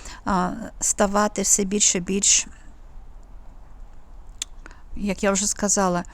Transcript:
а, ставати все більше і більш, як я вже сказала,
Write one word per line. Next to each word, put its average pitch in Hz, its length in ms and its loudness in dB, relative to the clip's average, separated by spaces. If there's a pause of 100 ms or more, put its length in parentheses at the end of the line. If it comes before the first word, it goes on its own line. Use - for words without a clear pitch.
(240)
а, 180 260 2 (300)
ставати 208 600 2
все 196 220 4
більше 202 340 4
і - 20 0
більш, 190 460 4 (2500)
як 196 260 -2
я 196 100 4
вже 196 140 2
сказала, 185 680 2